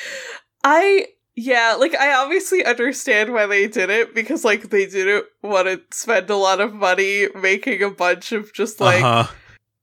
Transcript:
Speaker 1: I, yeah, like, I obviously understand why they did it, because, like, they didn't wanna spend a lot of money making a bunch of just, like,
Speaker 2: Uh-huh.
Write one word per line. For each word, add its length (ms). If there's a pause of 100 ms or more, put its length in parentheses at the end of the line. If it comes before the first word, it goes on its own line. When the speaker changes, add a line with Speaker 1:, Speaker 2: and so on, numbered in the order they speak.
(640)
Speaker 1:
I, 420 (280)
yeah, 440
like, 160
I 200
obviously 500
understand 680
why 140
they 200
did 240
it, 240
because, 300
like, 260
they 160
didn't 400 (160)
wanna 360 (120)
spend 400
a 60
lot 240
of 140
money 600
making 480
a 80
bunch 420
of 200
just, 280
like, 220
Speaker 2:
Uh-huh. 300 (500)